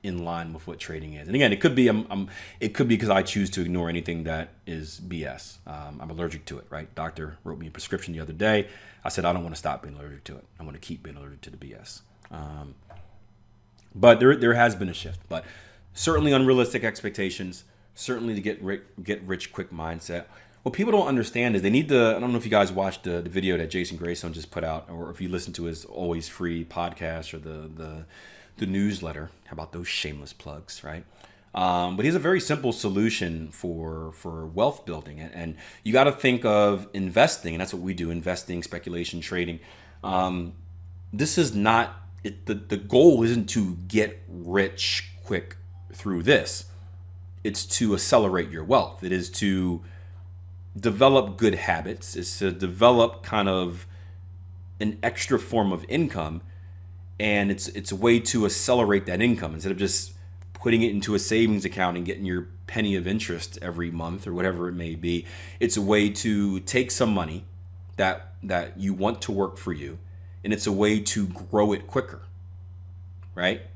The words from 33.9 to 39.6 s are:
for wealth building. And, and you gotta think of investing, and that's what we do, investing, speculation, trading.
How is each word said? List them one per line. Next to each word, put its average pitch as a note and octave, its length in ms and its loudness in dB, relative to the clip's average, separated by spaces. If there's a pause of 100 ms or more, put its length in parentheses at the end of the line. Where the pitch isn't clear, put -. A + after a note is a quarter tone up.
for D#2+ 340 -10
wealth G#2+ 380 0
building. D2 360 -10
And, D#2+ 120 -12
and E2 240 -8 (280)
you A2 80 0
gotta C#3 200 8
think B2 320 4
of G#2 480 6
investing, F#2+ 600 2
and E2+ 60 -2
that's F#2 120 -4
what F2+ 100 -6
we F#2 120 -2
do, E2+ 160 -4
investing, F2 520 -4
speculation, F2 580 -8
trading. E2+ 400 -4 (440)